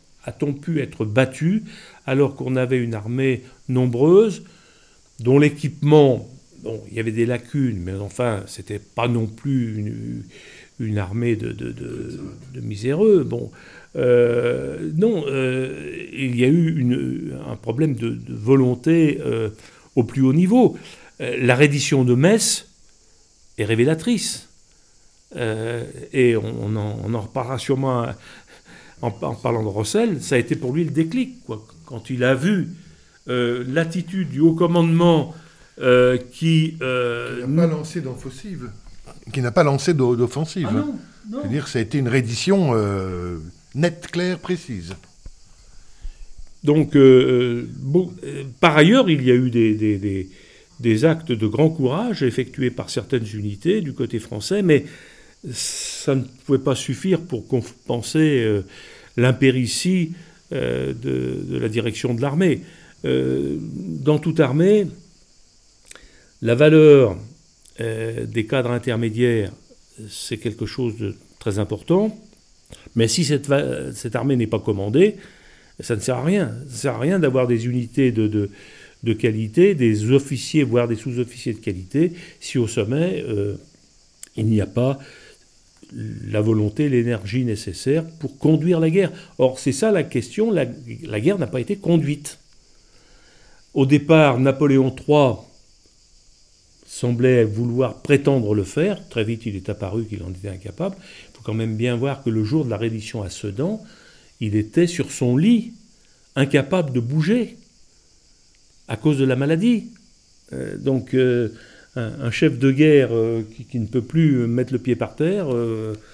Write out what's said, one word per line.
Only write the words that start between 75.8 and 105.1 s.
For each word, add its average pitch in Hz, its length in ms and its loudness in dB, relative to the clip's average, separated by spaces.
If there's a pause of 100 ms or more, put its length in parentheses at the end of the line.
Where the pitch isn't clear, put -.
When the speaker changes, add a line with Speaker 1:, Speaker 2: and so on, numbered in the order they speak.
Speaker 1:
ne 101 60 -6
sert 127 140 -2
à 123 80 -6
rien. 175 240 0 (200)
Ça 127 60 -16
ne 110 40 -14
sert 127 180 -4
à 110 40 -10
rien 175 200 0
d'avoir 131 280 2
des 120 200 0
unités 123 440 0
de, 110 160 0
de, 104 220 -2 (540)
de 113 100 0
qualité, 110 640 2
des 113 360 2
officiers, 139 520 0
voire 120 240 2
des 117 80 -2
sous-officiers 120 580 -6
de - 60 -10
qualité, 113 540 -4 (260)
si - 180 -8
au 113 100 0
sommet, 139 600 -2
euh, 104 280 -4 (800)
il 110 100 -4
n'y 107 160 2
a 95 60 -2
pas 131 320 -2 (960)
la 107 480 -6
volonté, 110 480 2
l'énergie 120 560 0
nécessaire 123 600 -2 (140)
pour - 180 -10
conduire 160 420 2
la 160 100 2
guerre. 170 220 2 (260)
Or, - 220 2
c'est 139 120 -2
ça 214 200 0
la 170 120 2
question, 208 460 -4
la, 160 160 0 (380)
la 107 160 -6
guerre 180 180 0
n'a 139 100 -4
pas 127 140 -4
été 202 140 -4
conduite. 147 640 -2 (1300)
Au 135 120 4
départ, 147 540 4
Napoléon 135 520 4
trois 143 580 0 (1400)
semblait 123 580 2
vouloir 117 580 -2
prétendre 135 540 2
le 101 80 0
faire. 175 460 -4
Très 113 160 -2
vite, 113 200 -6
il 98 120 -6
est 90 100 -10
apparu 107 380 -6
qu'il 101 180 -12
en 90 60 -12
était 92 180 -12
incapable. 98 520 -10
Il - 380 -20
faut - 60 -20
quand 107 100 -6
même 113 220 -4
bien 120 220 -2
voir 135 260 -4
que 120 60 -2
le 110 160 0
jour 147 180 0
de 123 60 -4
la 104 80 -4
reddition 113 440 -6
à 92 80 -8
Sedan, 139 540 -6 (560)
il 107 160 -4
était 110 320 0
sur 156 240 -6